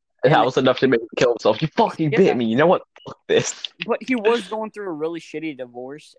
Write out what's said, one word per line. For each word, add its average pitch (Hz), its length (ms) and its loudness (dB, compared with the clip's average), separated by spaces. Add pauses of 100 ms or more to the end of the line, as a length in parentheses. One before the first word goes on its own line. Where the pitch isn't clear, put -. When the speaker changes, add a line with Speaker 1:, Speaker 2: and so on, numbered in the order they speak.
(220)
Speaker 1:
That 139 120 4
Speaker 2:
And 117 100 4
Speaker 1:
was 131 140 0
enough 131 220 2
to 139 80 2
make 123 120 2
him 117 160 -12
kill 123 140 2
himself. 113 320 0
"You 156 60 -2
fucking 175 440 -2
Speaker 2:
Yeah. - 60 0
Speaker 1:
bit 185 180 4
me. 123 80 -2
You 113 120 0
know 147 100 4
what? 175 160 4 (240)
Fuck - 200 -18
this." - 360 0 (240)
Speaker 2:
But 226 160 -4
he 262 140 -4
was 226 320 0
going 214 220 -6
through 208 160 -12
a 185 60 -8
really 160 260 -6
shitty 156 380 -10
divorce, 127 600 -16